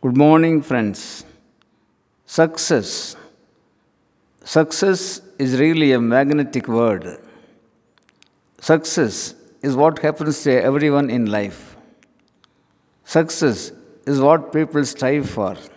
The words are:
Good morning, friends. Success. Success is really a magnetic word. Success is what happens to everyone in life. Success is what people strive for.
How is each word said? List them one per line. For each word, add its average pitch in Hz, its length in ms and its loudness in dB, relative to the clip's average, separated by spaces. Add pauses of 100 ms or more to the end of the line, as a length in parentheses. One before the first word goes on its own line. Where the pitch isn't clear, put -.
Good 127 140 0
morning, 156 460 6
friends. 110 640 -6 (960)
Success. - 920 -2 (1300)
Success 180 760 -2 (180)
is 131 220 0
really 156 320 4
a 123 80 2
magnetic 135 680 0
word. 110 500 -2 (1400)
Success - 720 0 (260)
is 135 160 -2
what 147 220 2
happens 151 460 -4
to 143 80 2 (160)
everyone 143 420 0
in 120 160 -2
life. 104 500 -6 (1300)
Success 156 680 -2 (340)
is 139 160 0
what 156 320 4
people 151 320 -2
strive 135 420 -2
for. 95 260 -6 (220)